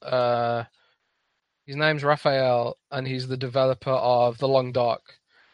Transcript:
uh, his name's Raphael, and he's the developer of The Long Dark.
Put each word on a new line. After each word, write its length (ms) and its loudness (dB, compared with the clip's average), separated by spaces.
uh, 640 -2
his 100 -12
name's 280 0
Raphael, 760 0
and 160 -6
he's 220 -6
the 80 -4
developer 540 -2
of 480 2
The 100 0
Long 240 2
Dark. 300 -2